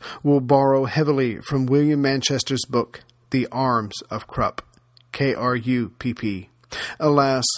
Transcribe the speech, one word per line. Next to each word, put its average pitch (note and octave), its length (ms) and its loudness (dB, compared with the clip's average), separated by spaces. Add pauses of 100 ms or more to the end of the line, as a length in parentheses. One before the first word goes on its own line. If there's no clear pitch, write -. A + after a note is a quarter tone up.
(220)
will C#3+ 200 4
borrow C3+ 440 4
heavily C3+ 520 0
from C3 280 -2
William C#3+ 380 4
Manchester's C3+ 680 0
book, B2 340 -2 (280)
The B2+ 200 0
Arms A#2+ 440 0 (160)
of A2 160 -8
Krupp, - 340 -4 (500)
K C3+ 220 0
R B2 220 -2
U A#2+ 420 -2
P A#2+ 160 -4
P. G2+ 360 -6 (500)
Alas, C#3 440 4 (140)